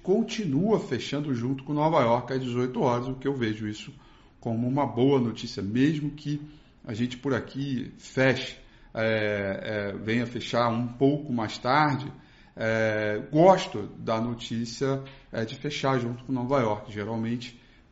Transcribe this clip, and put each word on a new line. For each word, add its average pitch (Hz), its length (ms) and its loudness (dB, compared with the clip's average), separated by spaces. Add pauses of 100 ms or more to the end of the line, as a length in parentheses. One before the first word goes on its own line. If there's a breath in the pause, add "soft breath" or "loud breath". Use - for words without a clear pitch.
continua 202 800 2
fechando 139 560 -4
junto 131 300 -4
com 151 80 -6
Nova 156 260 4
York 123 320 4
às 131 100 -2
dezoito 127 380 -2
horas, 123 300 2
o 131 60 -4
que 135 120 -6
eu 139 80 0
vejo 110 320 -2
isso - 260 -10 (460 loud breath)
como 120 260 -2
uma 135 200 2
boa 127 340 4
notícia, 113 420 -4
mesmo 143 500 2
que 147 300 -6 (440 loud breath)
a 120 80 -8
gente 123 240 -2
por 135 160 -2
aqui 131 640 -4
feche, - 580 0 (380 soft breath)
é, 107 1000 -2
é, 98 40 -8
venha 110 280 0
fechar 120 440 0
um 117 180 0
pouco 139 460 2
mais 110 240 -2
tarde, 139 520 2 (500 loud breath)
é, 110 640 0 (100)
gosto 160 520 6 (160)
da 113 200 0
notícia, 120 840 -2 (280 loud breath)
é, 113 140 -2
de 123 80 -8
fechar 135 460 0
junto 120 240 -4
com 135 100 -4
Nova 127 260 2
York. 107 320 0
Geralmente, 113 680 -6 (300 loud breath)